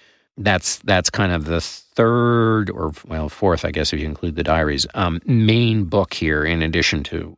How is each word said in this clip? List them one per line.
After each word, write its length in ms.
That's, 400
that's 300
kind 220
of 140
the 160
third 1080
or, 240
well, 200
fourth, 380
I 60
guess, 200
if 80
you 60
include 300
the 80
diaries, 500
um, 320
main 600
book 280
here, 320
in 160
addition 440
to, 320